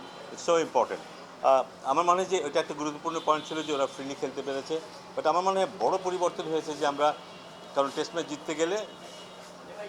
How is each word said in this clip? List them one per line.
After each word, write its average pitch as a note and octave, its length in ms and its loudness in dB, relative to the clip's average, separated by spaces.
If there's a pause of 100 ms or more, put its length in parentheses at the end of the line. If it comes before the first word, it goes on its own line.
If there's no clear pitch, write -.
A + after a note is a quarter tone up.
(340)
It's - 200 -6
so E3+ 60 6
important। A2+ 380 2 (460)
আহ, C3 200 8 (200)
আমার D3 220 4
মনে F3 160 6
হয় F#3 80 0
যে F#3 80 4
এটা D3 220 2
একটা D#3 140 -2
গুরুত্বপূর্ণ D3+ 520 -2
পয়েন্ট D3+ 220 4
ছিল D#3 160 -2
যে D3+ 100 -2
ওরা C3+ 140 2
ফ্রিলি C#3 320 -6
খেলতে C#3 220 -4
পেরেছে। C#3 380 -2 (380)
But C#3 120 2
আমার E3+ 140 4
মনে F#3+ 160 4
হয় F#3 80 4 (120)
বড় C3+ 240 4
পরিবর্তন F3 480 0
হয়েছে D#3 220 0
যে D3 140 0
আমরা, C#3+ 260 4 (640)
কারণ C#3 200 4
টেস্ট D3+ 180 -2
ম্যাচ D#3+ 140 -2
জিততে D3 280 -6
গেলে F3 300 0 (1040)